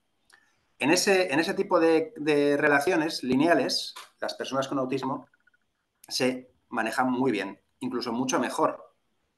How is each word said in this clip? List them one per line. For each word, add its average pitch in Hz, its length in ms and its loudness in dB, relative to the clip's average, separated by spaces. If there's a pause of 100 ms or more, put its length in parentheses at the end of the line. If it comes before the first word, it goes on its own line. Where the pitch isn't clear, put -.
(800)
En 131 120 0
ese, 185 420 2
en 147 80 2
ese 175 140 -2
tipo 185 260 2
de, 160 360 4
de 147 400 2
relaciones 151 680 2
lineales, 139 720 2 (260)
las 107 140 -6
personas 131 340 -4
con 147 100 -4
autismo 131 500 -6 (800)
se 127 420 -2 (180)
manejan 120 420 -2
muy 127 220 0
bien, 98 280 -6 (200)
incluso 123 320 -6
mucho 131 260 -2
mejor - 560 -4 (440)